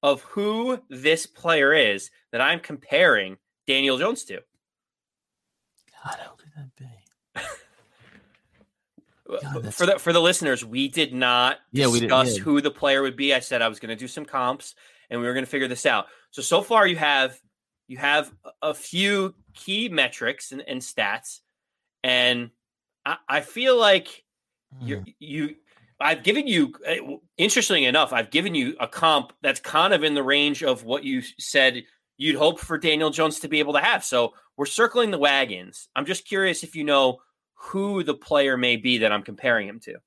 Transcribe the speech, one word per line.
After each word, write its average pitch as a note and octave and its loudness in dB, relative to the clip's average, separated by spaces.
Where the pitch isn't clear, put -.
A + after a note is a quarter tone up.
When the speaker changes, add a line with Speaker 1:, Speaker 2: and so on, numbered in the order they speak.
Speaker 1:
of C#3 2
who A3+ -4
this D3 -2
player D3+ 2
is G#2+ 2
that A#2 -4
I'm D#3+ 2
comparing C3+ 0
Daniel C3+ 2
Jones A3 -2
to. - -12
Speaker 2:
God, - -10
who - -20
could - -20
that C#3 -20
be? C3 -20
Speaker 1:
<laughs> - -8
Speaker 2:
God, C#3 -8
that's G#2+ -10
Speaker 1:
For F3 2
the, F#3+ 4
for E3+ 0
the E3+ 6
listeners, E3 2
we B2+ -4
did D3 -2
not B2+ 2
Speaker 2:
Yeah, C3+ 2
we A#2+ 4
didn't, A#2 0
Speaker 1:
discuss B2+ 4
Speaker 2:
yeah. F#2+ -8
Speaker 1:
who C#3+ 4
the C#3+ 0
player C#3 2
would C3 -4
be. C#3 2
I B2+ 2
said B2 -2
I A2+ 2
was G#2+ -6
gonna A2+ -8
do B2 -12
some D3+ -12
comps, C3 -4
and A#2+ -6
we A#2+ -2
were B2 -2
gonna C3 -4
figure C3+ -4
this B2 -4
out. A2+ 2
So, - -12
so F3+ 2
far G#3 4
you F3+ 0
have, C#3 0
you B2+ -16
have C#3+ 0
a D3+ -2
few F#3+ -2
key G#3+ -6
metrics C3+ -4
and, C3+ -14
and B2+ -10
stats, A2 -6
and B2 2
I, D#3 -4
I C#3+ 0
feel B3 0
like G3+ 2
you're, B2 -6
Speaker 2:
Hmm. F#2 -16
Speaker 1:
you, D#3+ -6
I've D#3+ 0
given C#4 0
you, E3 2
uh, E3 -2
w-, - -12
interestingly G3+ 2
enough, C3+ 2
I've A2+ -2
given F3 0
you C3+ -2
a A#2 -4
comp D3+ 0
that's C3+ -2
kind F3+ 2
of D#3 0
in D3+ 0
the C#3+ -2
range C#3+ 0
of B2+ -2
what C3 -4
you C3+ -4
s-, - -14
said B2+ 2
you'd C#3+ 0
hope D#3+ 2
for - -6
Daniel D#3 0
Jones D#3 -2
to D#3 -12
be D3+ 0
able D3 0
to C#3+ 4
have. G3+ 0
So A#2+ 0
we're C#3 -2
circling A#3 2
the F3+ -4
wagons. B2+ -2
I'm C#3 -2
just F3 -6
curious F#3+ -2
if E3 -14
you D3+ -6
know C3+ 2
who G3 -4
the D3 -2
player C#3 2
may B2 2
be B2 0
that G#2+ 2
I'm G#2 -2
comparing A2 -2
him A2+ -16
to. - -16